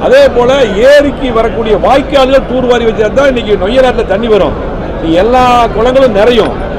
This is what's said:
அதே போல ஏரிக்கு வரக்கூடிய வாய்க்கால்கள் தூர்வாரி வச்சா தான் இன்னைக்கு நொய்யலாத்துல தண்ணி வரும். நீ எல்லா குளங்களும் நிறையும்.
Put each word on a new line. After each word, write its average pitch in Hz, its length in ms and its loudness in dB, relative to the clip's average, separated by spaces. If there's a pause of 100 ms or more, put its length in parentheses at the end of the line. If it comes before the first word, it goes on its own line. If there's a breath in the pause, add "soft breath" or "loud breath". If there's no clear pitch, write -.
அதே 269 240 4
போல 247 380 0
ஏரிக்கு 262 680 2
வரக்கூடிய 226 440 -2
வாய்க்கால்கள் 269 760 0
தூர்வாரி 247 340 -2
வச்சா 208 280 -2
தான் 269 220 0
இன்னைக்கு 208 320 -2
நொய்யலாத்துல 247 400 0
தண்ணி 233 200 -2
வரும். 190 260 0 (500)
நீ 165 100 -2
எல்லா 240 540 2
குளங்களும் 254 440 0
நிறையும். 196 680 0